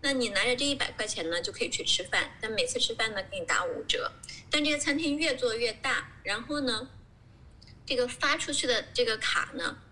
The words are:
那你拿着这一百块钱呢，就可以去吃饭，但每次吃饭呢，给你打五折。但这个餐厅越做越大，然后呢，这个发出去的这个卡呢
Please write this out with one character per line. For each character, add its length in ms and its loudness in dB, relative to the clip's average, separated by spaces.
那 100 2
你 180 2
拿 160 2
着 100 4
这 100 0
一 80 4
百 200 -2
块 120 -4
钱 240 -4
呢， 100 0
就 120 -4
可 120 -4
以 60 -2
去 140 -2
吃 220 2
饭， 260 0
但 100 -4
每 140 2
次 140 -2
吃 160 2
饭 180 0
呢， 160 -4
给 100 -8
你 60 -4
打 180 0
五 200 -4
折。 280 0
但 160 4
这 60 4
个 80 2
餐 180 2
厅 180 2
越 200 2
做 180 2
越 200 0
大， 380 -2
然 180 -4
后 200 -2
呢， 280 -2
这 100 -2
个 120 2
发 280 2
出 160 -4
去 140 0
的 160 2
这 140 2
个 120 2
卡 360 0
呢 240 -4